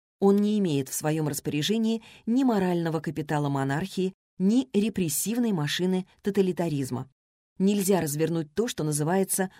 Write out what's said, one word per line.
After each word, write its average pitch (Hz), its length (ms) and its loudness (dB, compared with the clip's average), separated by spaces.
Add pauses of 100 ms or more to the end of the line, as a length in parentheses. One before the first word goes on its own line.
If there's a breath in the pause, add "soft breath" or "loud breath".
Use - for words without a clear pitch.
(200)
Он 196 160 6
не 208 240 2
имеет 143 280 0
в - 60 -10
своем 156 340 -2
распоряжении 208 760 -2 (240 loud breath)
ни 254 160 2
морального 175 560 2
капитала 151 500 -2
монархии, 147 640 -2 (240)
ни 226 340 2
репрессивной 214 800 0
машины 185 540 0 (160 soft breath)
тоталитаризма. 160 880 -2 (480)
Нельзя 196 420 2
развернуть 160 540 -2
то, 233 140 0
что 160 160 -6
называется 175 680 0 (100 loud breath)